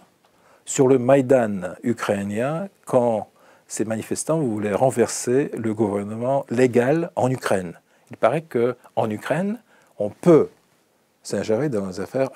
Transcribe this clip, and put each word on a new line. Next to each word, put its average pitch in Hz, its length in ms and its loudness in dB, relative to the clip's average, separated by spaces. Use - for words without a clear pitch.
sur 139 240 2
le 131 100 6
Maïdan 120 840 2
ukrainien 117 880 -4
quand 120 420 0
ces - 180 -4
manifestants 113 540 -4
voulaient 107 360 -2
renverser 123 840 0
le 110 180 -4
gouvernement 110 760 -2
légal 127 680 2
en 120 140 2
Ukraine ? 95 440 -2
Il - 60 -16
paraît 139 280 0
qu'en 120 680 -2
Ukraine, 175 480 -4
on 101 120 -2
peut 151 380 4
s'ingérer 110 440 -2
dans 101 160 -4
les 92 140 -10
affaires 131 360 -4